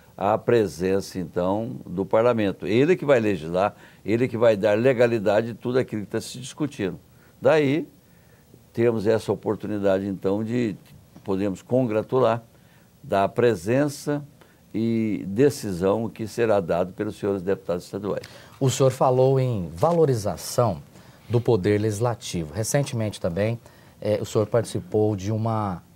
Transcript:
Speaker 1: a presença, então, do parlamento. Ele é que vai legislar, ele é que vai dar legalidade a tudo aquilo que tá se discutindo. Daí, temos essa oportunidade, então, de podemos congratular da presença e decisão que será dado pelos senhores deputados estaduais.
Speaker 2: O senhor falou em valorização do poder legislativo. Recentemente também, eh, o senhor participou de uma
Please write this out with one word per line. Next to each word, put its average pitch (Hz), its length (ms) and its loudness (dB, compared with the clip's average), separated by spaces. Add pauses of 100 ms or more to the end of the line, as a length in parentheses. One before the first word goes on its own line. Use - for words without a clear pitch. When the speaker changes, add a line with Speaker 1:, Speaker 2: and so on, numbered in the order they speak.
(180)
Speaker 1:
a 101 200 0
presença, 95 840 0
então, 92 640 -4
do 90 200 -4
parlamento. 110 640 2
Ele 131 260 4
é - 20 4
que 151 100 -10
vai 139 140 4
legislar, 92 560 0 (280)
ele 113 220 0
é - 20 -6
que 123 100 -6
vai 113 180 4
dar 104 220 2
legalidade 117 760 2
a 110 40 -10
tudo 123 240 -2
aquilo 107 240 -4
que 95 40 -12
tá 113 140 -6
se - 160 -14
discutindo. 127 640 -6 (420)
Daí, 147 460 2 (840)
temos 113 360 2
essa 110 240 0
oportunidade, 98 720 -2
então, 98 380 -2
de 117 320 -4 (480)
podemos 98 380 -4
congratular 117 800 0 (580)
da 98 260 0
presença 123 960 0 (500)
e 113 540 -2
decisão 104 800 0
que - 180 -10
será 110 320 2
dado 90 340 -2
pelos 107 220 -6
senhores 98 260 -2
deputados 90 440 -4
estaduais. 98 420 -6 (320)
Speaker 2:
O 135 100 2
senhor 131 220 2
falou 135 480 4
em 113 340 -2
valorização 113 1080 0 (480)
do 117 100 2
poder 104 400 2
legislativo. 104 760 -4
Recentemente 113 640 -2
também, 101 400 -2 (420)
eh, 107 200 0
o 110 40 -4
senhor 107 220 0
participou 107 680 0
de 95 160 -4
uma 107 500 -2 (140)